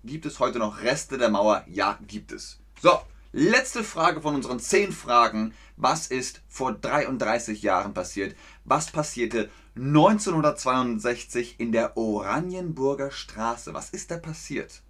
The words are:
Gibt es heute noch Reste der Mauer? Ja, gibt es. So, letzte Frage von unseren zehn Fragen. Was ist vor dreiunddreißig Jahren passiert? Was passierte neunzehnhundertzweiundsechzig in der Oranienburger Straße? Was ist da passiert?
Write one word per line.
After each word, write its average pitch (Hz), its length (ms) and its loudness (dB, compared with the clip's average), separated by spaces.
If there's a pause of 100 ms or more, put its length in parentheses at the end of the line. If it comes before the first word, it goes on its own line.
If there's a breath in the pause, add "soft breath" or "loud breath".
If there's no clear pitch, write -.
Gibt 143 220 -12
es - 140 -8
heute 123 200 0
noch 107 220 -2
Reste 131 380 -2
der 117 100 4
Mauer? 104 380 4
Ja, 98 400 0
gibt 104 260 -12
es. - 260 -16 (220)
So, 170 180 6 (340 soft breath)
letzte 226 520 2
Frage 160 380 0
von 151 120 -2
unseren 123 260 -4
zehn 101 320 2
Fragen. 113 600 2 (220 loud breath)
Was 147 300 0
ist - 420 -6
vor 127 240 -4
dreiunddreißig 113 880 -2
Jahren 98 320 2
passiert? 95 420 -6 (280 loud breath)
Was 151 260 0
passierte 117 600 -2 (260 loud breath)
neunzehnhundertzweiundsechzig 131 1800 2
in 117 140 -2
der 117 240 2
Oranienburger 139 1120 -2
Straße? - 640 -6
Was - 180 -10
ist - 200 -12
da 170 80 -6
passiert? - 720 -10